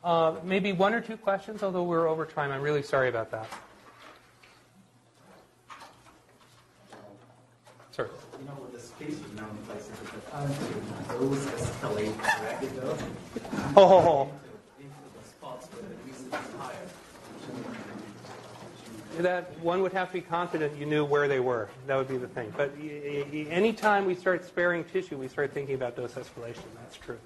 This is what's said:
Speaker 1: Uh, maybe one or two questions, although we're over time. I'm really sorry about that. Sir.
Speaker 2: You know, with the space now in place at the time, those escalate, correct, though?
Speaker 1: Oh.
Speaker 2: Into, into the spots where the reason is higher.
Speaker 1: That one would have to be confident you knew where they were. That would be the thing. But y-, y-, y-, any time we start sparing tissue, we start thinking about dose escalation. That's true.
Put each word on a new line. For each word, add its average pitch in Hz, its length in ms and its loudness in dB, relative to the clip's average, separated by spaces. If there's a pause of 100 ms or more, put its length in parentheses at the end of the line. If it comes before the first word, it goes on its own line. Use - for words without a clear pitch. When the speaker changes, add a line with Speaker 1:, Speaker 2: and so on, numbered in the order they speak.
Speaker 1:
Uh, 165 320 6 (100)
maybe 190 260 2
one 190 220 6
or 226 80 2
two 220 160 -8
questions, 196 440 -2
although 180 220 0
we're 170 240 4
over 160 180 2
time. 147 240 -2
I'm 139 120 -2
really 147 200 2
sorry 135 280 4
about 113 220 -2
that. 110 140 -6 (4000)
Sir. - 180 -4 (300)
Speaker 2:
You 135 60 -14
know, 143 160 -12
with 123 100 -14
the 120 80 -12
space - 400 -8 (160)
now 107 140 -10
in 104 160 -10
place - 260 -10
at - 80 -12 (140)
the - 180 -12
time, 143 180 -2 (600)
those 135 380 0
escalate, - 720 -2
correct, - 580 -2
though? 123 200 -2 (760)
Speaker 1:
Oh. 175 460 12
Speaker 2:
Into, 139 140 -2 (440)
into 143 160 -16 (260)
the - 60 -18
spots - 460 -14
where - 100 -12
the - 60 -12 (200)
reason - 180 -14
is - 300 -6
higher. - 300 -8 (2250)
Speaker 1:
That 180 380 0
one 170 220 2
would 185 100 2
have 185 160 0
to - 60 -12
be 180 80 -2
confident 165 560 -2
you 143 80 -6
knew 151 180 4
where 143 240 4
they 135 140 4
were. 120 260 2 (180)
That 135 120 2
would 131 100 2
be 131 80 -2
the 123 140 -4
thing. 117 260 -6
But 143 220 2
y-, 147 260 -8
y-, 143 260 -2
y-, 151 200 -4
any 202 240 4
time 208 320 4
we 185 100 2
start 180 300 2
sparing 175 400 2
tissue, 180 320 -4
we 131 100 -6
start 139 260 -2
thinking 139 220 -2
about 123 220 -4
dose 123 160 -6
escalation. 117 500 -10 (160)
That's 120 160 -16
true. 117 300 -10